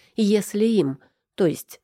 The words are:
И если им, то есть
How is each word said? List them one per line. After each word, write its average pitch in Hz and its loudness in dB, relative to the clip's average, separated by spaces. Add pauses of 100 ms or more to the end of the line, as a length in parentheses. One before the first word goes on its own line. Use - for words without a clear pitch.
(160)
И 226 0
если 208 0
им, 165 0 (360)
то 196 0
есть - -4